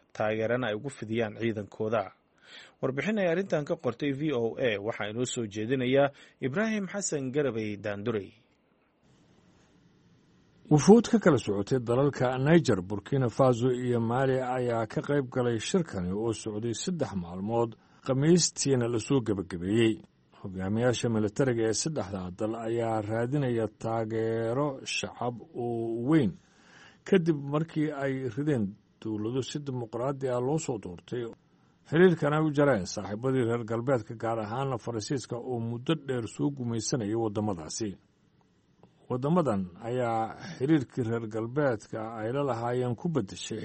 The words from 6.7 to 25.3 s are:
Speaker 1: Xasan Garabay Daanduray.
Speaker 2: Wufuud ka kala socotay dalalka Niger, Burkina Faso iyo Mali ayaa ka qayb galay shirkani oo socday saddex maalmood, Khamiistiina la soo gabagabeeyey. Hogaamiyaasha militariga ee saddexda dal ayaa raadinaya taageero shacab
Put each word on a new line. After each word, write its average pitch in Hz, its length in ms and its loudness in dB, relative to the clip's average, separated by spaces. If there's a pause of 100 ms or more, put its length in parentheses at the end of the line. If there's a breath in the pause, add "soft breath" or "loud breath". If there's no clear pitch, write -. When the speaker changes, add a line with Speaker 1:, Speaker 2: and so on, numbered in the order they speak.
Speaker 1:
Xasan 156 460 -4
Garabay 113 440 -2
Daanduray. 101 520 -4 (2500)
Speaker 2:
Wufuud 190 400 10
ka 233 100 6
kala 165 180 6
socotay 104 420 0
dalalka 127 580 2
Niger, 135 440 6
Burkina 104 480 -2
Faso 127 440 4
iyo 123 260 0
Mali 127 400 2
ayaa 123 460 0
ka - 160 -4
qayb 143 280 0
galay 120 300 0
shirkani 101 540 -2
oo 110 200 0
socday 110 400 -4
saddex 147 420 -4
maalmood, 101 600 -2 (300 soft breath)
Khamiistiina 139 840 4
la 120 120 0
soo 135 220 2
gabagabeeyey. 104 760 2 (460)
Hogaamiyaasha 107 680 0
militariga 113 560 2
ee 110 80 2
saddexda 98 640 -4
dal 110 180 -2
ayaa 113 460 -2
raadinaya 117 640 0
taageero 113 1160 -2
shacab - 500 -6 (200)